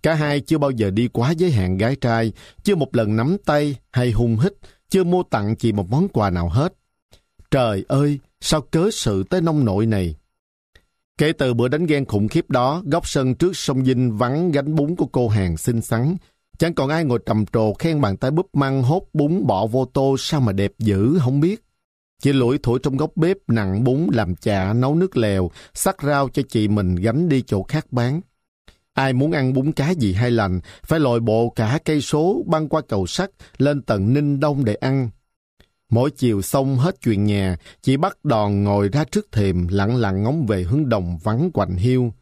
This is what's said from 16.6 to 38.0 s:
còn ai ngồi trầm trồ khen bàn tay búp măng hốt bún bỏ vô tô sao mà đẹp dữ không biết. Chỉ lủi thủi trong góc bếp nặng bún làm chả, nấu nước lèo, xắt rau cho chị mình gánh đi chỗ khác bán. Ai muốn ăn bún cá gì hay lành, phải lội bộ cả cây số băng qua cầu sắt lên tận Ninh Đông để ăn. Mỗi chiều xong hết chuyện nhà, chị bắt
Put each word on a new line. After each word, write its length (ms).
còn 160
ai 140
ngồi 220
trầm 200
trồ 280
khen 280
bàn 160
tay 140
búp 220
măng 300
hốt 200
bún 340
bỏ 200
vô 180
tô 340
sao 220
mà 100
đẹp 280
dữ 400
không 200
biết. 240
Chỉ 120
lủi 240
thủi 220
trong 180
góc 180
bếp 220
nặng 360
bún 300
làm 220
chả, 380
nấu 220
nước 220
lèo, 340
xắt 280
rau 280
cho 200
chị 180
mình 280
gánh 340
đi 120
chỗ 220
khác 280
bán. 300
Ai 200
muốn 180
ăn 220
bún 180
cá 180
gì 240
hay 180
lành, 280
phải 160
lội 200
bộ 360
cả 300
cây 160
số 440
băng 240
qua 120
cầu 260
sắt 220
lên 240
tận 320
Ninh 260
Đông 260
để 80
ăn. 360
Mỗi 220
chiều 300
xong 360
hết 240
chuyện 220
nhà, 340
chị 160
bắt 280